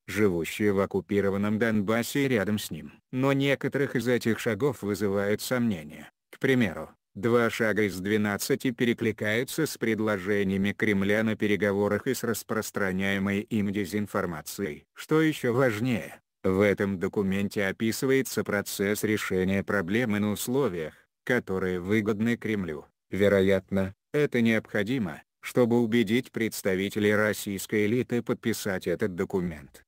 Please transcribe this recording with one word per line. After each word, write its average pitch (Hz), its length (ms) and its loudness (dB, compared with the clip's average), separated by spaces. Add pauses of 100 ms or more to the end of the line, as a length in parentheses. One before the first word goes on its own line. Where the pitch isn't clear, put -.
живущие 101 640 0
в 98 80 2
оккупированном 98 800 0
Донбассе 113 680 0
и - 20 0
рядом 107 300 0
с - 120 -8
ним. 76 220 -12 (180)
Но 131 220 2
некоторых 139 640 0
из 117 100 -2
этих 117 320 2
шагов 117 440 -2
вызывают 101 580 0
сомнения. 104 720 -4 (200)
К - 80 -20
примеру, 107 520 0 (240)
два 117 340 4
шага 107 360 2
из 92 140 -2
двенадцати 104 720 0
перекликаются 117 920 0
с - 140 -6
предложениями 101 920 0
Кремля 104 500 2
на 110 140 0
переговорах 101 720 0
и 131 60 0
с - 100 -4
распространяемой 98 1200 -2
им 104 320 -2
дезинформацией. 95 1200 -4
Что 156 300 0
еще 139 320 0
важнее, 123 640 0 (240)
в 95 160 4
этом 98 380 2
документе 98 680 -2
описывается 113 760 0
процесс 101 640 -2
решения 98 580 0
проблемы 101 560 0
на 104 140 0
условиях, 98 600 -2 (300)
которые 92 540 -2
выгодны 107 580 0
Кремлю. 95 500 -6 (260)
Вероятно, 95 800 2 (180)
это 147 280 0
необходимо, 110 800 0 (180)
чтобы 120 400 2
убедить 117 520 2
представителей 104 800 0
российской 104 720 0
элиты 120 360 0
подписать 107 640 -4
этот 98 260 -2
документ. 87 720 -4